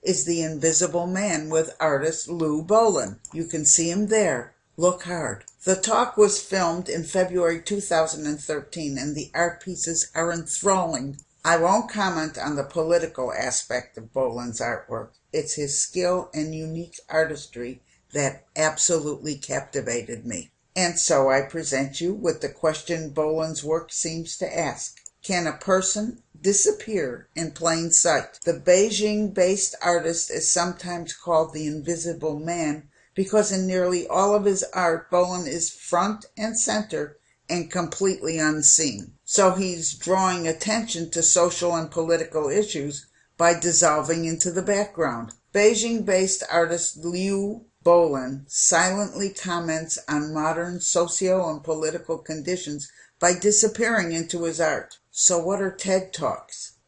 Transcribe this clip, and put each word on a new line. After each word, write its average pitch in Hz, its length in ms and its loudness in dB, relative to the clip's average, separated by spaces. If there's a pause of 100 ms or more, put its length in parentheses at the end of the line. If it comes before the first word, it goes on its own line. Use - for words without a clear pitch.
is 180 260 0
The 165 160 0
Invisible 160 680 0
Man 180 420 -2
with 160 300 2
artist 151 480 0
Lou 160 360 0
Bolin. 175 540 4 (140)
You 165 140 -6
can 160 180 -4
see 160 260 4
him 202 160 0
there. 185 480 2 (220)
Look 180 260 2
hard. 156 400 -6 (220)
The 185 100 4
talk 226 420 0
was 208 240 6
filmed 180 480 0
in 165 140 -4
February 180 580 2
two 202 200 -2
thousand 160 480 0
and 147 100 -2
thirteen, 147 580 -6
and 147 200 -4
the - 180 -8
art 170 260 0
pieces 165 540 -4
are 170 180 0
enthralling. 165 840 -2 (280)
I 170 120 4
won't 196 340 4
comment 170 480 -2
on 147 160 -4
the 139 80 -2
political 160 680 0
aspect - 680 -4
of 110 160 -18
Bolin's 120 460 -2
artwork. 117 480 -6 (240)
It's 156 220 -2
his 143 260 -2
skill 180 520 -2
and 160 220 -4
unique 160 460 -10 (100)
artistry 143 720 -4 (300)
that 139 320 -4 (100)
absolutely 156 800 -2
captivated 120 880 -6
me. 107 280 -10 (240)
And 170 220 0
so 135 320 4
I 135 120 4
present 139 580 -4
you 175 120 -2
with 185 280 -2
the 143 80 -4
question 156 680 -4
Bolin's 156 480 -2
work 160 300 -2
seems 165 460 -6
to - 200 -4
ask. - 400 -6 (240)
Can 175 240 -2
a 151 60 -2
person 190 720 0 (180)
disappear 190 960 0
in 160 160 -4
plain 165 400 0
sight? - 520 2
The 170 100 2
Beijing-based 196 1300 2
artist 170 520 0
is - 180 -2
sometimes 175 600 -4
called 160 420 0
the 156 140 -4
Invisible 156 720 -4
Man 160 480 -4 (260)
because 208 380 2
in 185 160 0
nearly 180 400 0
all 202 260 4
of 202 120 2
his 190 180 2 (100)
art, 170 380 0
Bolin 180 340 0
is 160 240 -4
front 196 560 -2 (100)
and 220 220 -4
center 165 600 -4 (300)
and 170 220 -4
completely 170 680 -2
unseen. 151 720 2 (120)
So 190 280 6
he's 180 420 -4
drawing 180 540 0
attention 170 600 -2
to 165 120 -2
social 175 540 4
and 160 120 -2
political 160 600 0
issues 147 580 -2 (320)
by 170 220 4
dissolving 165 640 2
into 165 260 -2
the 175 100 -2
background. 160 760 -2 (180)
Beijing-based 208 960 2
artist 170 460 0
Liu 196 720 -4 (180)
Bolin 139 640 4
silently 190 800 2
comments 165 720 -4 (100)
on 151 240 -2
modern 165 480 -2
socio 180 680 2
and 151 120 -6
political 156 540 -4
conditions 156 720 -6 (300)
by 180 180 4
disappearing 208 760 2
into 165 320 -4
his 160 140 -2
art. 156 380 -2 (140)
So - 280 2
what 185 220 0
are 185 100 -2
ted 190 440 -2
Talks? - 720 -8